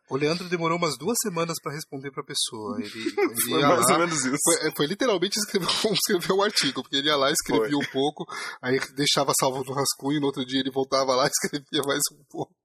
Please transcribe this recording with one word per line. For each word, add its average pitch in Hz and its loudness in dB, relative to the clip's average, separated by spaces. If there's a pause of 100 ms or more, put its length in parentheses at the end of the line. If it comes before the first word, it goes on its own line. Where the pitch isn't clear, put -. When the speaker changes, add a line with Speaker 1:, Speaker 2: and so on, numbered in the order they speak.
Speaker 1:
o 135 -2
Leandro 170 -2
demorou 170 0
umas 156 0
duas 202 -2
semanas 165 -2
pra 160 -6
responder 139 -10
pra 147 -8
pessoa. 107 -6
Ele, 104 -8
Speaker 2:
<laughs> - -6
Speaker 1:
ele 359 0
Speaker 2:
Foi - 0
Speaker 1:
ia 143 4
Speaker 2:
mais 170 4
Speaker 1:
lá, 143 4
Speaker 2:
ou 156 4
menos 160 0
isso. 127 0
Speaker 1:
foi, 156 2
foi 151 0
literalmente 202 0
escrever, 202 -2
<laughs> - 0
escrever 185 2
um 196 4
artigo, 147 0
porque 139 -4
ele 139 0
ia 151 4
lá, 139 4
escrevia - 2
Speaker 2:
Foi. 147 0
Speaker 1:
um - -2
pouco, 143 0 (360)
aí 127 2 (160)
deixava 143 2
salvo 135 2
no 131 -8
rascunho, 139 0
no 143 2
outro 135 -2
dia 131 0
ele 131 -2
voltava 135 2
lá 131 4
e - -2
<laughs> - -
escrevia 147 -2
mais 143 0 (100)
um - -20
pouco. - -8 (120)